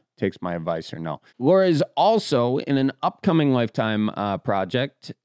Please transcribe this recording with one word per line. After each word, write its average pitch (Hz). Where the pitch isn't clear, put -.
takes 98
my 87
advice 82
or 82
no. 78
Laura 185
is 160
also 143
in 139
an 135
upcoming 160
Lifetime, 110
uh, 101
project. 101